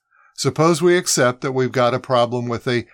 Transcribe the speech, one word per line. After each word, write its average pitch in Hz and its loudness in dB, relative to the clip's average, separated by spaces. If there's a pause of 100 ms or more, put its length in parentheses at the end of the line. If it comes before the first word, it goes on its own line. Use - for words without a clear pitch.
(340)
Suppose 151 0
we 175 4
accept 131 -2
that 135 -6
we've 127 -2
got 123 2
a 127 0
problem 120 0
with 117 -6
a 120 0